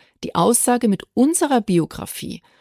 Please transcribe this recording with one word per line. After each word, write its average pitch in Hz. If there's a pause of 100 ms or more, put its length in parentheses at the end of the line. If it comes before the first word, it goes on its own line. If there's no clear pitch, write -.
(240)
die -
Aussage 240
mit 196 (100)
unserer 285
Biografie, - (200)